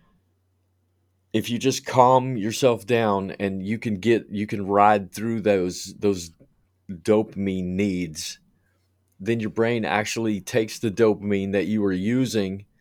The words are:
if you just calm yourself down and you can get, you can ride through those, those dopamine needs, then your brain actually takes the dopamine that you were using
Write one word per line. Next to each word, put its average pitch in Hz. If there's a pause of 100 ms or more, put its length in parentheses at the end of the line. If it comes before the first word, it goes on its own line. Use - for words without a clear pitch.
(1300)
if 110
you 117
just 131
calm 127
yourself 113
down 104
and 98
you 107
can 104
get, 110
you 104
can 101
ride 101
through 113
those, 92
those 92 (600)
dopamine 95
needs, 90 (800)
then 117
your 107
brain 113
actually 104
takes 113
the 117
dopamine 101
that 95
you 107
were 98
using 104 (160)